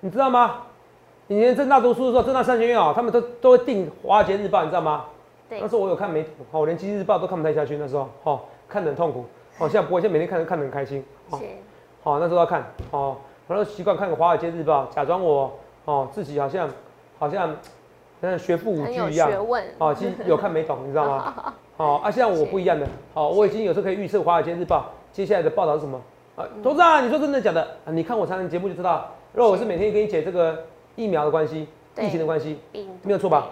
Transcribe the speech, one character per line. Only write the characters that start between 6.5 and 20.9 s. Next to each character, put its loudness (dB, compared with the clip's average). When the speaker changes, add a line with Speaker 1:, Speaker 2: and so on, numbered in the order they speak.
Speaker 1:
哦， -2
我 2
连 -2
《经 -8
济 -4
日 -4
报》 2
都 -4
看 -4
不 -4
太 0
下 0
去， -6
那 -8
时 -4
候， -4
哦， -2
看 -4
得 -2
很 -4
痛 0
苦。 -8
哦， -2
现 2
在 0
不 -2
会， 2
现 0
在 -4
每 2
天 -2
看， -2
看 -4
得 -4
很 -6
开 -6
心。 -8
哦。 -8
Speaker 2:
是。 -10
Speaker 1:
哦， 0
那 0
时 0
候 4
要 6
看， -2
哦， -4
我 -4
都 0
习 -12
惯 2
看 -2
个 0
《华 2
尔 4
街 -2
日 -8
报》， 2
假 -2
装 0
我， 2
哦， 0
自 -8
己 -6
好 0
像， -4
好 -2
像， -2
好 -8
像 -2
学 -2
富 -4
五 -2
车 -4
一 -4
样。 4
Speaker 2:
很 2
有 -2
学 -4
问。 -2
Speaker 1:
哦， 2
其 -8
实 -4
有 4
看 -2
没 0
懂， -4
你 -8